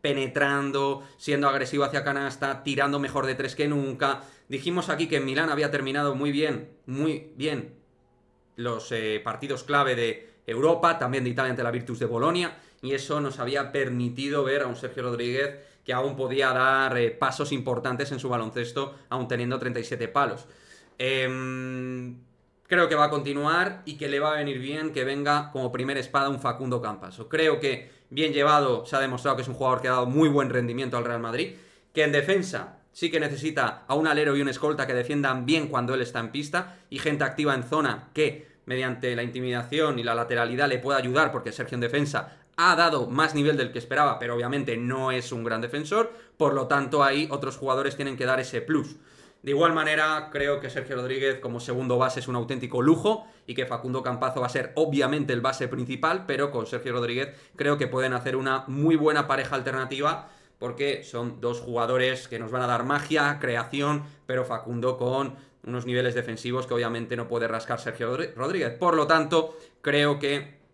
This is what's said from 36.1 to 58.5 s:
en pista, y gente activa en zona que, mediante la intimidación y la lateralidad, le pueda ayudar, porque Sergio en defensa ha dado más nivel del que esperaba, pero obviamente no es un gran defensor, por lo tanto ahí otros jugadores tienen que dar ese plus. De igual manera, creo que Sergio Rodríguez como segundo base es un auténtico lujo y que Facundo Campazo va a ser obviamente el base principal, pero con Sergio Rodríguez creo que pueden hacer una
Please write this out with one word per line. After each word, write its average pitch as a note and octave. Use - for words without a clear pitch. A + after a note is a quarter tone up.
en A2+
pista, D3
y C3
gente D3
activa C#3+
en B2+
zona C3
que, -
mediante B2+
la A#2+
intimidación B2
y A#2
la A#2
lateralidad, A#2+
le B2
pueda C3+
ayudar, C3
porque A#2+
Sergio B2
en B2
defensa C#3
ha F3
dado D#3
más D3
nivel D3
del B2+
que A#2+
esperaba, C3+
pero A#2+
obviamente B2
no C3
es B2+
un A#2
gran A2+
defensor, D3+
por C#3+
lo C3+
tanto C#3+
ahí C#3+
otros C3+
jugadores C#3
tienen C#3
que B2+
dar C3
ese B2
plus. -
De C3+
igual E3
manera, D#3
creo C#3+
que C3+
Sergio C3
Rodríguez C3
como A#2+
segundo B2
base B2+
es B2
un B2
auténtico B2
lujo E3
y A#2
que C3
Facundo B2+
Campazo B2+
va B2
a -
ser B2+
obviamente C#3+
el A#2+
base C3
principal, C3
pero C#3+
con A#2+
Sergio B2+
Rodríguez B2
creo C#3+
que C#3
pueden B2+
hacer B2+
una C3+